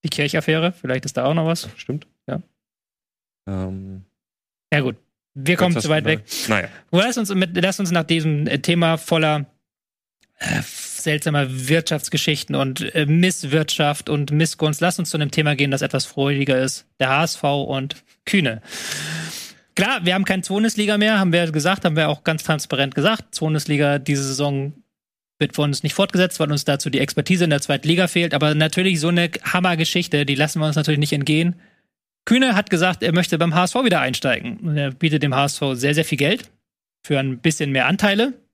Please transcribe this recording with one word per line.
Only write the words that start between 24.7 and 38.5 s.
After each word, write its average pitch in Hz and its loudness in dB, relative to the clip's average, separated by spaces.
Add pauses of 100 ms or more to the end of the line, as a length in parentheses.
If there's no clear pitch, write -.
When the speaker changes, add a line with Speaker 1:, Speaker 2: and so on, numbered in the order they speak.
Speaker 1:
wird 147 -2
von 147 0
uns 135 -4
nicht 147 -2
fortgesetzt, 185 0
weil 151 0
uns 147 0
dazu 143 0
die 135 0
Expertise 165 2
in 165 2
der 143 2
zweiten 143 -2
Liga 175 4
fehlt. 170 0
Aber 151 2
natürlich 160 2
so 170 0
eine 175 2 (120)
Hammergeschichte, 170 0
die 139 0
lassen 151 0
wir 156 0
uns 147 0
natürlich 151 2
nicht 147 0
entgehen. 156 2 (680)
Kühne 247 4
hat 202 0
gesagt, 175 0
er 123 2
möchte 170 2
beim 165 2
H 180 4
S - -2
V 262 0
wieder 180 4
einsteigen. 127 -2
Und 151 -2
er 143 -2
bietet 151 0
dem 139 0
H 139 2
S 147 -4
V 139 0
sehr, 139 0
sehr 156 2
viel 139 -4
Geld 160 -2 (560)
für 147 0
ein 131 -4
bisschen 151 0
mehr 135 2
Anteile. 208 2 (220)